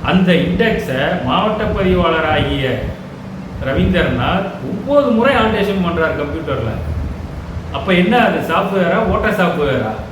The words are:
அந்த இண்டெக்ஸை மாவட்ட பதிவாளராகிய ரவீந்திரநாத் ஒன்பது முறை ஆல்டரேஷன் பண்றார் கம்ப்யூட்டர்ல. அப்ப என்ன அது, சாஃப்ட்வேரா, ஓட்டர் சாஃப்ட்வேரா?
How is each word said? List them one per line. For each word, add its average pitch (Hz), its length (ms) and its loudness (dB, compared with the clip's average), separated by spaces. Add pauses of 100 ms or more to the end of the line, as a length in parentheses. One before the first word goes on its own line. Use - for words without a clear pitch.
(100)
அந்த 180 200 4 (140)
இண்டெக்ஸை 185 560 0 (280)
மாவட்ட 208 360 0 (120)
பதிவாளராகிய 160 880 2 (1040)
ரவீந்திரநாத் 160 800 0 (220)
ஒன்பது 277 480 2
முறை 262 240 4
ஆல்டரேஷன் 202 440 0
பண்றார் 160 360 0
கம்ப்யூட்டர்ல. 143 500 -4 (1040)
அப்ப - 120 -4 (140)
என்ன 220 120 4 (120)
அது, - 140 0 (100)
சாஃப்ட்வேரா, 190 480 2 (140)
ஓட்டர் 202 280 0
சாஃப்ட்வேரா? 110 540 0 (180)